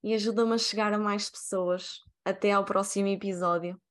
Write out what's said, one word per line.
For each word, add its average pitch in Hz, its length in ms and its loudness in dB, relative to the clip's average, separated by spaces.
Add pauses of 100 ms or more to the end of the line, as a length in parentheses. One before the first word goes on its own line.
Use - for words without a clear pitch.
e 214 100 0
ajuda-me 226 400 2
a 226 40 2
chegar 214 360 0
a 208 60 2
mais 208 300 -2
pessoas. 185 720 -4 (220)
Até 196 280 2
ao 196 140 4
próximo 196 420 0
episódio. 180 720 -2 (120)